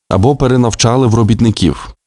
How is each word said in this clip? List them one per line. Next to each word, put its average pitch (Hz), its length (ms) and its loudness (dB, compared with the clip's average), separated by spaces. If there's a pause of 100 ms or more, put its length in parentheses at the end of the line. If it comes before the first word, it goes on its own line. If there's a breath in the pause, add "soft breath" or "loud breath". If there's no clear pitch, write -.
або 113 260 0
перенавчали 123 720 0
в 110 80 0
робітників. 107 720 0 (180)